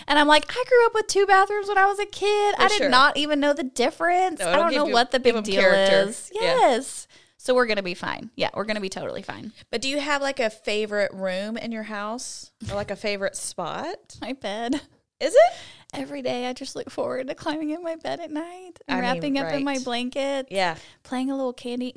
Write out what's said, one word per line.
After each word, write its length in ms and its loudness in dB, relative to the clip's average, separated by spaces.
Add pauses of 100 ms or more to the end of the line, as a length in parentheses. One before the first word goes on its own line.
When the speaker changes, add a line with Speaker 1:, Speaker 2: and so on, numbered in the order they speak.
Speaker 1:
And 100 4
I'm 80 6
like, 220 6
I 180 -2
grew 200 6
up 60 -4
with 140 0
two 180 2
bathrooms 440 4
when 80 0
I 80 6
was 140 2
a 60 -2
kid. 520 0
Speaker 2:
For 60 2
Speaker 1:
I 40 6
did 120 2
Speaker 2:
sure. 100 2
Speaker 1:
not 260 6
even 240 0
know 140 4
the 100 -4
difference. 800 0
Speaker 2:
No, 60 0
Speaker 1:
I 40 0
Speaker 2:
it'll 120 4
Speaker 1:
don't 80 2
Speaker 2:
give 100 2
Speaker 1:
know 60 0
Speaker 2:
you, 60 -2
Speaker 1:
what 180 4
the 80 2
Speaker 2:
give 40 -4
Speaker 1:
big 140 4
Speaker 2:
'em 60 -2
Speaker 1:
deal 180 0
Speaker 2:
character. 480 6
Speaker 1:
is. 240 -12
Speaker 2:
Yeah. 80 -4
Speaker 1:
Yes. 680 2 (300)
So 160 -2
we're 120 4
gonna 180 -2
be 100 -6
fine. 440 -8
Yeah, 160 -2
we're 100 -4
gonna 160 -6
be 80 -4
totally 340 -8
fine. 300 -12 (180)
Speaker 2:
But 120 -6
do 80 -4
you 100 -2
have, 220 -2
like, 180 -4
a 100 0
favorite 640 -2
room 440 -6
in 160 -8
your 100 -8
house? 680 -10 (180)
Or, 60 -6
like, 140 -4
a 60 -8
favorite 400 -4
spot? 640 -8 (200)
Speaker 1:
<laughs> 40 -20
My 100 -8
bed. 480 -4 (400)
Speaker 2:
Is 160 0
it? 180 8 (400)
Speaker 1:
Every 280 -10
day 260 -4
I 60 -4
just 200 -12
look 160 -10
forward 380 -6
to 80 -8
climbing 360 -4
in 120 -8
my 140 -6
bed 240 -8
at 100 -12
night 560 -10
and 100 -4
Speaker 2:
I 40 -2
mean, 120 0
Speaker 1:
wrapping 260 -2
up 120 -4
in 140 -2
my 80 -2
Speaker 2:
right. 100 -4
Speaker 1:
blanket. 680 -4
Speaker 2:
Yeah. 240 0 (280)
Speaker 1:
Playing 280 -4
a 40 -4
little 160 -2
candy. 460 -8